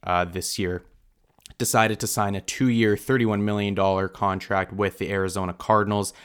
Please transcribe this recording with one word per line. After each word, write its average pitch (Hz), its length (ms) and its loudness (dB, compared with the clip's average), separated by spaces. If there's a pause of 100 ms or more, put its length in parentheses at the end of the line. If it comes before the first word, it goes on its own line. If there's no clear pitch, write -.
uh, 87 220 0
this 87 340 -6
year, 90 240 -4 (760)
decided 110 420 2
to 117 60 -6
sign 101 280 -2
a 95 60 -4
two-year, 117 560 2
thirty-one 110 480 0
million 104 300 0
dollar 95 340 2
contract 95 640 -2
with 95 240 -2
the - 140 -6
Arizona 95 420 -2
Cardinals, 104 640 2 (100)